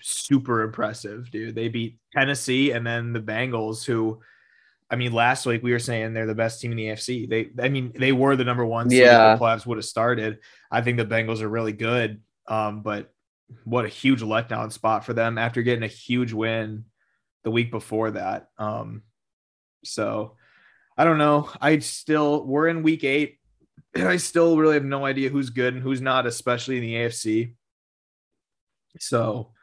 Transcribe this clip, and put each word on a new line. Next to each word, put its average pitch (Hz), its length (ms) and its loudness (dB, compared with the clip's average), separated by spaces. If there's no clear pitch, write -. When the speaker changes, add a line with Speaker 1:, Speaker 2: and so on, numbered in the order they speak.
Speaker 1:
super 123 600 0
impressive, 110 680 -8
dude. 110 260 -8
They 117 120 -2
beat 113 300 -6
Tennessee 135 600 0
and 117 140 -4
then 117 260 -4
the 120 80 -4
Bengals, 110 640 -4
who, 113 360 -2
I 120 60 -6
mean, 123 180 -2
last 117 340 2
week 117 180 0
we 123 80 2
were 120 80 2
saying 113 320 -2
they're 113 140 -4
the 110 80 -2
best 113 260 -2
team 117 100 -6
in 117 60 -4
the 110 140 -6
A - 20 -6
F 107 80 -10
C. 123 260 -6
They, 110 240 -2
I 127 100 2
mean, 127 260 -4
they 131 160 2
were 135 240 4
the 127 80 2
number 123 220 0
one 117 240 0
seed 127 100 8
if 123 60 12
Speaker 2:
Yeah. 113 280 12
Speaker 1:
the 113 80 2
playoffs 113 240 2
would 117 120 -4
have 104 60 -8
started. 113 540 -2
I 120 120 0
think 120 160 0
the 113 80 0
Bengals 110 340 -2
are 110 80 -4
really 110 240 -2
good, 110 500 -2
um, 107 360 -4
but 104 300 -8
what 117 220 -2
a - 20 -4
huge 131 320 2
letdown 110 500 -4
spot 110 340 -2
for 120 100 -6
them 113 240 -2
after 117 240 -2
getting 117 220 0
a 107 40 -4
huge 120 440 -4
win 110 520 -4
the 110 60 -4
week 117 200 0
before 110 420 -4
that. 95 360 -6
Um, 110 440 -8
so, 107 520 -6
I 147 80 4
don't 160 140 4
know. 147 320 4
I 151 200 4
still, 151 640 0
we're 147 240 0
in 165 140 -2
week 160 220 2
eight. 143 340 -2
<clears throat> - 280 -16
I 180 220 2
still 170 400 2
really 156 180 6
have 143 100 0
no 139 200 -4
idea 135 240 0
who's 135 220 -2
good 127 240 0
and 127 80 -8
who's 135 180 -2
not, 131 260 0
especially 120 520 -4
in 120 60 -4
the 113 120 -4
A 117 100 -2
F 113 60 -4
C. 117 400 -2
So, 113 520 -2